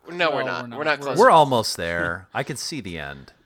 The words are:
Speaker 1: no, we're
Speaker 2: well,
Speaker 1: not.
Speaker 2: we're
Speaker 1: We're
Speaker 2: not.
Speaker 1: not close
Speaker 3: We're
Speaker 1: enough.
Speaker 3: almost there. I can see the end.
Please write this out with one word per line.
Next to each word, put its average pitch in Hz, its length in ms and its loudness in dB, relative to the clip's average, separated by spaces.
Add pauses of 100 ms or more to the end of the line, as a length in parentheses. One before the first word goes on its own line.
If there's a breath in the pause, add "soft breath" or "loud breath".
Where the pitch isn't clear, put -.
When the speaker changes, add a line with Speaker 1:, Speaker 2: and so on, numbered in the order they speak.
(120)
Speaker 1:
no, 170 200 0
we're 139 60 -2
Speaker 2:
well, 123 80 -2
Speaker 1:
not. 92 260 -8
Speaker 2:
we're 117 80 -12
Speaker 1:
We're 147 60 -4
Speaker 2:
not. 147 140 0
Speaker 1:
not - 20 -12
close 139 180 -4
Speaker 3:
We're 240 80 8
Speaker 1:
enough. 214 100 8
Speaker 3:
almost 131 400 2
there. 87 560 -4
I 117 80 -4
can 143 160 -8
see - 240 -10
the 90 160 -10
end. 69 360 -14 (120)